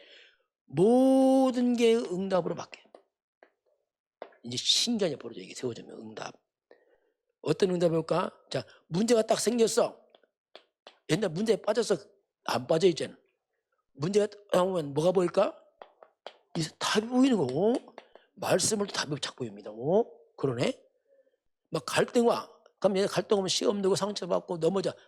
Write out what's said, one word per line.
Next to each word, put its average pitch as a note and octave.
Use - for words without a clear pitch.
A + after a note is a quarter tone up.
모든 B3+
게 A#3
응답으로 F3+
바뀌어요. -
이제 A#2+
신기한 G3+
일이 B2
벌어져요. A2
이게 F2+
세워지면 A2+
응답. A2
어떤 D#3+
응답이 E3+
올까? E3
자, C3
문제가 A3
딱 -
생겼어. A3
옛날 F#3
문제에 G3+
빠져서 G#3+
안 B2+
빠져, E3
이제는. C#3
문제가 G3+
딱 -
나오면 F3+
뭐가 D#3
보일까? F#3
이 D#3+
답이 -
보이는 B3+
거. E3
어? E3
말씀을 G3
또 -
답이 C#3
착 -
보입니다. G#2+
어? D#3
그러네? C3+
막 D#3+
갈등 -
와. F3
그럼 F#3+
얘 G3
갈등 -
오면 F#3+
시험 G#3
들고 F#3+
상처받고 F#3
넘어져. E3+